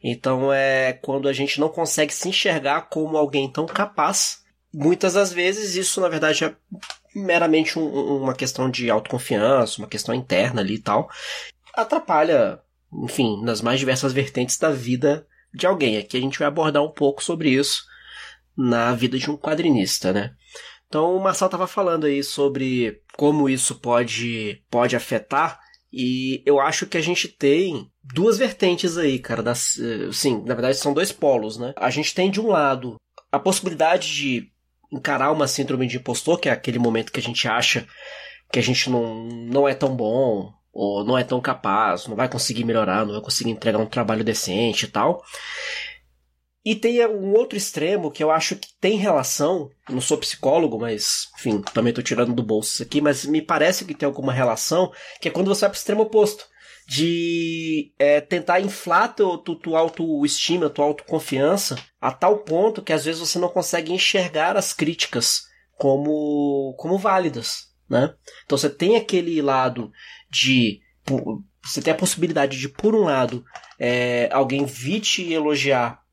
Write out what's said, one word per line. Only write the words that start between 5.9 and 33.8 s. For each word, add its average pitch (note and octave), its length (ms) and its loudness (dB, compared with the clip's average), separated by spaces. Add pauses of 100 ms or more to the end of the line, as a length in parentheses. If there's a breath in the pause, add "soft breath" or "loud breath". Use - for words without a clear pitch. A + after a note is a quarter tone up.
na F#3 80 2
verdade, D#3 380 2
é - 100 -6 (640)
meramente E3 600 2
um, E3 60 0
um, C#3+ 400 -2
uma C3 120 0
questão C3 340 -2
de B2 200 -2
autoconfiança, A2+ 920 2
uma G#2 60 -10
questão - 260 -6
interna A#2+ 480 0
ali G2 140 -2
e G#2+ 60 -8
tal. A2+ 280 0 (640 loud breath)
Atrapalha, D#3+ 880 2 (340)
enfim, G#2+ 500 -2
nas A2+ 180 -2
mais B2 180 0
diversas C3 340 0
vertentes B2+ 440 -2
da E3 120 2
vida C3 580 0 (260 soft breath)
de - 120 -6
alguém. C#3+ 320 2
Aqui G#2 200 -6
a B2 40 0
gente C3+ 180 -4
vai D3 80 0
abordar D3 360 2
um D3+ 80 -4
pouco C#3 320 0
sobre D#3+ 260 -2
isso C3+ 340 0 (720 loud breath)
na A#2+ 380 2
vida B2 240 0
de C3 120 -4
um D3+ 80 -4
quadrinista, C#3+ 760 0
né? G2+ 200 -2 (540 loud breath)
Então E3 280 0
o F#3+ 60 0
Marçal F#3+ 280 2
tava F#3 180 -2
falando E3+ 380 0
aí C#3 180 2
sobre C3 800 0 (140)
como D3 340 4
isso C3 260 -2
pode, A#2 960 -2
pode A#2+ 260 2
afetar, C3+ 640 -2 (320 soft breath)
e B2+ 540 -4
eu C#3+ 140 6
acho D3+ 260 0
que - 120 -4
a D#3+ 40 0
gente F3 260 -2
tem D3 640 0 (120)
duas F3+ 340 2
vertentes F#3 600 0
aí, C#3 220 2
cara, A#2 240 -6
das, A#2+ 360 -2
eh, A2 320 -4
sim, A2+ 340 0
na B2 80 -2
verdade A#2+ 240 0
são C#3+ 160 0
dois F3 180 0
polos, A2+ 460 0
né? B2 180 -8
A - 140 0
gente D3 240 -2
tem F#3+ 180 2
de G3 80 -2
um A3+ 80 -2
lado C3+ 480 0 (360)
a C#3 80 0
possibilidade E3+ 720 0